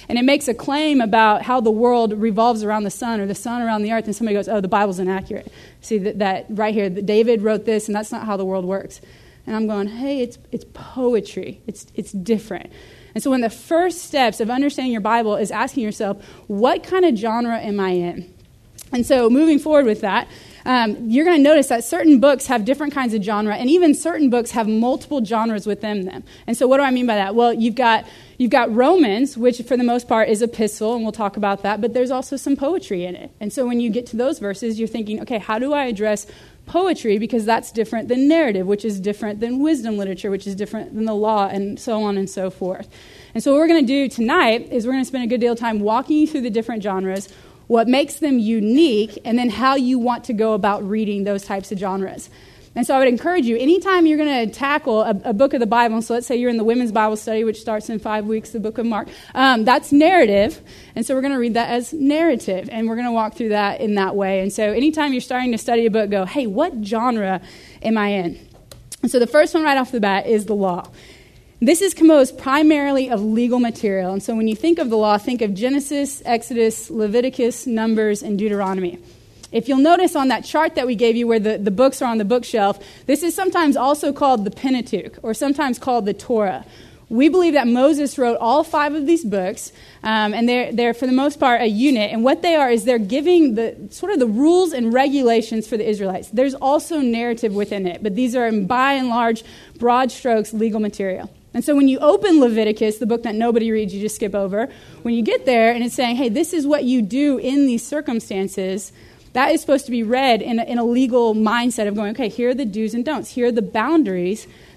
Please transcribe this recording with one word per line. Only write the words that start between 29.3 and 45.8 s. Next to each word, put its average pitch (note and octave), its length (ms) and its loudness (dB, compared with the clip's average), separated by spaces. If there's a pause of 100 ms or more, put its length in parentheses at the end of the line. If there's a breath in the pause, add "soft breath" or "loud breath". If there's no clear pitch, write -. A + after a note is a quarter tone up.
which A#3+ 260 2
for B3+ 120 -2
the B3 80 2
most A#3+ 240 0
part A3 220 2
is G#3 120 2
epistle, A3 540 -2
and A3+ 80 -4
we'll G#3+ 80 -4
talk G#3 240 -4
about G3+ 280 -2
that, G#3 180 -2
but A#3 120 -2
there's B3 160 0
also C4 280 -4
some C#4 180 -2
poetry B3 500 -4
in F3+ 100 -8
it. - 240 -16
And G#3 120 -8
so B3+ 160 -4
when A#3+ 120 -2
you A#3+ 100 -2
get A#3+ 180 -4
to A3 100 -10
those C4 220 -2
verses, G#3+ 400 -6
you're A3+ 80 -2
thinking, A3 340 -8
"Okay, A3+ 180 -6
how A3 200 -4
do C4+ 140 -2
I C#4+ 120 0
address G#3 400 -4 (400 loud breath)
poetry? D#4+ 520 0
Because A3 260 -2
that's A#3 280 -2
different A3 360 -4
than C4 200 2
narrative, C4 380 2
which G3+ 200 -2
is G3+ 140 -4
different G#3 420 -6
than A#3+ 180 -4
wisdom B3 380 0
literature, F#3+ 340 -4
which G3 160 -6
is G3 80 -6
different G#3 400 -8
than A3 100 -2
the A3 100 -2
law," G#3 320 2
and G3+ 320 -6
so G#3+ 220 -4
on G3+ 160 -2
and G3 120 -4
so F#3+ 200 -6
forth. F#3 380 -8 (460 loud breath)
And A3+ 100 -6
so C#4 80 2
what C#4+ 80 6
we're E4 80 4
gonna E4 140 6
do C4+ 260 2
tonight A#3+ 640 0
is A3+ 140 -2
we're B3+ 80 -2
gonna C4 120 -2
spend B3 200 -6
a - 20 -4
good A#3 140 0
deal A#3+ 120 2
of A#3 60 -6
time A3+ 200 -2
walking A#3 380 0